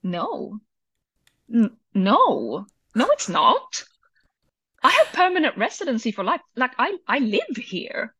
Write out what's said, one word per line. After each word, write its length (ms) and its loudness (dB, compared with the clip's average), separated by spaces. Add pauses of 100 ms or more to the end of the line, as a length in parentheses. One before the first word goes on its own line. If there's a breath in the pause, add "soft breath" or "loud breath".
No. 560 -6 (920)
N-, 240 4 (160)
no. 720 2 (300)
No, 120 2
it's 220 2
not. 540 2 (1000)
I 60 4
have 240 2
permanent 440 2
residency 540 -2
for 120 -8
life. 180 -2 (140)
Like, 220 -2
I, 200 -2 (100)
I 120 0
live 380 -2
here. 600 -10